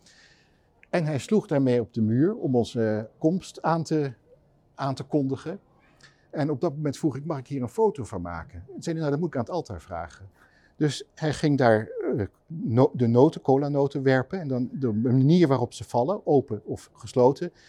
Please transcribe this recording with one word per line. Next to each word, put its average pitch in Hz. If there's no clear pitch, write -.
En 175
hij 151
sloeg -
daarmee 131
op 104
de 120
muur 127
om 151
onze 110
komst -
aan 165
te, 143
aan 139
te -
kondigen. 143
En 147
op 139
dat 165
moment 151
vroeg 147
ik, 147
"Mag 160
ik 127
hier 139
een 120
foto 208
van 95
maken?" 85
En 330
zei -
hij, 170
"Nou, 160
dat 143
moet 175
ik 143
aan 131
het 113
altaar 143
vragen." 85
Dus 151
hij 156
ging 143
daar, 113
eh, 107
no-, 135
de 120
noten, 123
colanoten 143
werpen. 131
En 151
dan 127
de 131
manier 135
waarop 123
ze -
vallen, 139
open 131
of -
gesloten, 131